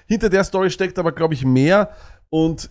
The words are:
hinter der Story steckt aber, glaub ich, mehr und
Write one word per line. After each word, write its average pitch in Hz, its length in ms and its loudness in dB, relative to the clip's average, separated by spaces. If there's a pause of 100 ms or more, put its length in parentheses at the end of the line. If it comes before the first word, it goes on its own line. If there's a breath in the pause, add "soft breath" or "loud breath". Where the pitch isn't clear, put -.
hinter 220 220 0
der 190 160 2
Story 190 240 -2
steckt 185 300 -4
aber, 160 140 -2
glaub 160 200 -2
ich, 131 140 -4
mehr 160 440 4 (400 loud breath)
und 160 400 -2